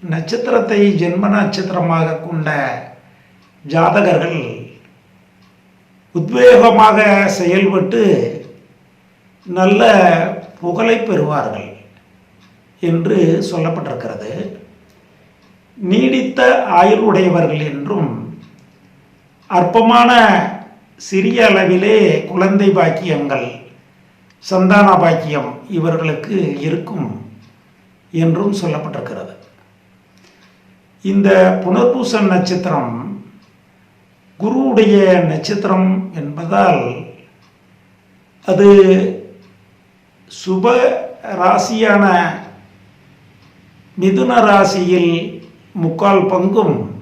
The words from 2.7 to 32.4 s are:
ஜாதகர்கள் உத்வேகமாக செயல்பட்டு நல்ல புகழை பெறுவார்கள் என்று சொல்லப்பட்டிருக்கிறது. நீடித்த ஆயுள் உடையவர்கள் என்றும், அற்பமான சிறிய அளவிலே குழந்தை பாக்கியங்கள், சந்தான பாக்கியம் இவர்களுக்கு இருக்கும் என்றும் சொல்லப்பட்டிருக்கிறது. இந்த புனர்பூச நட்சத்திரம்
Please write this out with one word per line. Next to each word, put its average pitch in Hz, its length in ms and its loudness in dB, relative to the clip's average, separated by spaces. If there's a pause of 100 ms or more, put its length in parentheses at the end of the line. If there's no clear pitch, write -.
ஜாதகர்கள் 165 680 0 (1800)
உத்வேகமாக 220 800 6 (400)
செயல்பட்டு 190 600 0 (1600)
நல்ல 196 220 4 (800)
புகழை 226 360 0 (120)
பெறுவார்கள் 143 600 -4 (1200)
என்று 175 300 -2 (320)
சொல்லப்பட்டிருக்கிறது. 127 800 -8 (1500)
நீடித்த 247 640 -2 (380)
ஆயுள் 208 320 4
உடையவர்கள் 165 600 0
என்றும், 143 400 -4 (1500)
அற்பமான 233 520 4 (1000)
சிறிய 190 280 0 (120)
அளவிலே 190 460 2 (340)
குழந்தை 196 460 2
பாக்கியங்கள், 143 680 -2 (1000)
சந்தான 190 400 4 (120)
பாக்கியம் 151 460 -2 (300)
இவர்களுக்கு 165 600 -4 (300)
இருக்கும் 160 400 -6 (1160)
என்றும் 180 360 -2
சொல்லப்பட்டிருக்கிறது. - 720 -10 (1800)
இந்த 196 180 2 (340)
புனர்பூச 233 580 0 (120)
நட்சத்திரம் 170 600 -2 (1500)